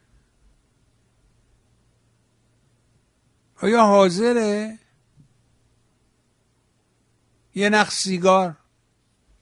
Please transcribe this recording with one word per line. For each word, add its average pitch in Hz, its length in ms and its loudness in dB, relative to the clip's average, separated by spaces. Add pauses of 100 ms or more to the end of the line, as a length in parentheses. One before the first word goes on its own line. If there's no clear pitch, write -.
(3500)
آیا 220 220 2
حاضره 208 960 0 (2750)
یه 202 140 -2
نخ 208 220 0
سیگار 185 680 0 (840)